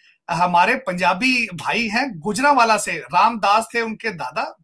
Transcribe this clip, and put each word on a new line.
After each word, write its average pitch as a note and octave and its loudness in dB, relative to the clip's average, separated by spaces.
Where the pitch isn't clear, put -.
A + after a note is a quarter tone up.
हमारे F3+ 2
पंजाबी F#3+ 0
भाई F#3 -4
हैं A3+ -4
गुजरांवाला A3+ 2
से, F3+ -4
रामदास G3+ 2
थे A#3 0
उनके A3 -6
दादा, F3+ -8